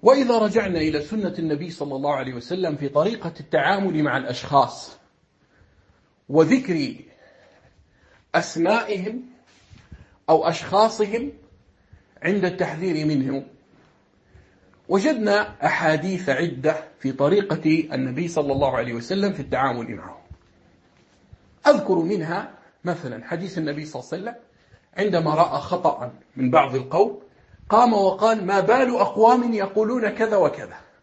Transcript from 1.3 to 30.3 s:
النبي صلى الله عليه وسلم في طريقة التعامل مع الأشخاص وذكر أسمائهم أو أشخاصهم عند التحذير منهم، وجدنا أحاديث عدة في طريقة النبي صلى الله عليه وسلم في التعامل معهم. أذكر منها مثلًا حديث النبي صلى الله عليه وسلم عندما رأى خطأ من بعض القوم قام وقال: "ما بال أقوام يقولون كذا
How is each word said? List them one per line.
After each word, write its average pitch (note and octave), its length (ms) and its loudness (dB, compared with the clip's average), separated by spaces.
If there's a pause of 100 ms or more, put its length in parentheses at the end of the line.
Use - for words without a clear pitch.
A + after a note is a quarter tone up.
النبي D#3+ 320 -4
صلى C#3+ 260 -8
الله C#3+ 180 -2
عليه C3 200 -6
وسلم E3 420 -4
في C#3+ 120 -6
طريقة E3 520 0
التعامل E3 640 0
مع C3+ 140 0
الأشخاص B2+ 840 0 (1300)
وذكر D#3+ 680 2 (1400)
أسمائهم G3+ 880 -2 (1040)
أو D#3+ 200 4
أشخاصهم G#3+ 840 0 (920)
عند F#3 220 0
التحذير D#3 600 -2
منهم، C3+ 400 -2 (1400)
وجدنا G3 760 0
أحاديث D#3+ 600 0
عدة C#3+ 560 -2 (140)
في C3+ 140 -4
طريقة D#3 800 2
النبي C3 360 -4
صلى D3 240 0
الله C3+ 240 0
عليه A#2+ 180 -4
وسلم F#3+ 380 -2
في - 80 -8
التعامل A#2+ 560 -2
معهم. - 260 -18 (1400)
أذكر G#3+ 320 4
منها F3 560 -4 (300)
مثلًا C3+ 400 -8
حديث F3 340 -8
النبي D3+ 260 -6
صلى C3 180 -12
الله - 100 -12
عليه F3+ 100 -8
وسلم A#3 260 -14 (480)
عندما F3 380 0
رأى D#3 260 2
خطأ C#3+ 520 -2 (240)
من B2+ 140 0
بعض C3+ 240 4
القوم E3 480 0 (460)
قام A#3 240 6
وقال: G3 540 2
"ما G3 140 2
بال B3 360 2
أقوام A#3 580 4
يقولون G#3+ 540 0
كذا G#3+ 280 0